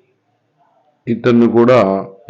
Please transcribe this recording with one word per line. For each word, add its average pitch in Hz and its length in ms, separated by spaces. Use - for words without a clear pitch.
ఇతను 117 400
కూడా 107 600